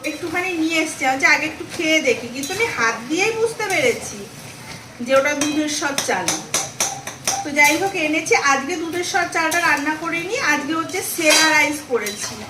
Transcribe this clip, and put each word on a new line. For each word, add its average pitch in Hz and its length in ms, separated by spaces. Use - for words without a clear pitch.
একটুখানি 349 400
নিয়ে 320 220
এসছি। - 200
আমি 262 120
বলছি, 330 180
"আগে 294 160
একটু - 140
খেয়ে 320 240
দেখি", 233 260
কিন্তু 277 220
আমি 453 100
হাত 226 200
দিয়েই 381 320
বুঝতে 453 320
পেরেছি 240 460
যে 247 140
ওটা 285 140
দুধের 302 360
স্বর 285 160
চাল। 185 180
তো 311 60
যাই 294 220
হোক, 381 120
এনেছি। 320 280
আজকে 269 300
দুধের 339 280
স্বর 349 240
চালটা 330 240
রান্না 294 340
করিনি, 339 340
আজকে 277 260
হচ্ছে 330 200
সেলা 311 400
রাইস 294 240
করেছি। 226 440